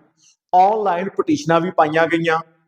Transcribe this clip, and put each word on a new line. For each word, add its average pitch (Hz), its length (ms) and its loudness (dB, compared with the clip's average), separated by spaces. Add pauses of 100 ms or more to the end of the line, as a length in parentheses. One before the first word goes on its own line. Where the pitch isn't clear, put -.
(540)
ਆਨਲਾਈਨ 190 540 0
ਪਟੀਸ਼ਨਾਂ 165 520 -2
ਵੀ 180 100 -4
ਪਾਈਆਂ 160 360 0
ਗਈਆਂ। 165 320 -2 (300)